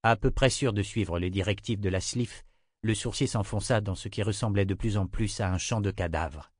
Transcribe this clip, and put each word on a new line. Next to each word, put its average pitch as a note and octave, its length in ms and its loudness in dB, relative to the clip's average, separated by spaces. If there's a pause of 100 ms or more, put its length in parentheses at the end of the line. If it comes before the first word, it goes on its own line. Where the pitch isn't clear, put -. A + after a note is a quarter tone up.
À A2+ 120 6
peu B2+ 160 2
près C3 180 4
sûr B2+ 220 0
de G2+ 100 2
suivre F2 380 0
les F2+ 100 0
directives G2 520 -2
de G2 80 0
la F#2 100 2
Slif, - 460 -4 (360)
le A2 140 2
sourcier B2 320 -2
s'enfonça G#2+ 540 0
dans G2+ 140 -2
ce - 120 -10
qui G#2 160 -4
ressemblait G2+ 420 2
de G2 80 0
plus G#2 220 0
en F#2+ 120 2
plus - 340 -2
à F#2 100 2
un F#2 60 2
champ A2 240 0
de G2 100 2
cadavres. D#2+ 680 -4